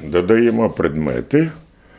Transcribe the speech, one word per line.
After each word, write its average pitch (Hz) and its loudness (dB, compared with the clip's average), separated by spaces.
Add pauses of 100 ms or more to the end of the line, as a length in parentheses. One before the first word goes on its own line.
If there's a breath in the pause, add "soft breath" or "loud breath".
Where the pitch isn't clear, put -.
додаємо 110 2
предмети. 78 -2 (500 loud breath)